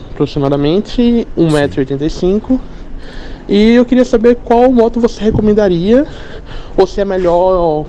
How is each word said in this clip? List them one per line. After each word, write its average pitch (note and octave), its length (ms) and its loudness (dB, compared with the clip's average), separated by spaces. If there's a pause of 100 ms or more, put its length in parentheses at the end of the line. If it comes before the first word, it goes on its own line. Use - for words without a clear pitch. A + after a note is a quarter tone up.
(120)
aproximadamente, D#3 1200 0
um E3 140 2
metro D3 300 0
e - 20 2
oitenta C#3 240 -4
e D#3+ 60 0
cinco. G#3+ 500 -2 (880)
E G#3+ 220 4
eu A#3+ 120 6
queria B3 220 2
saber A#3+ 300 2
qual A#3+ 360 2
moto A#3 300 2
você A3 220 -2
recomendaria, G#3 840 2 (720)
ou F#3 100 4
se - 140 -4
é G3 40 -2
melhor F3 840 0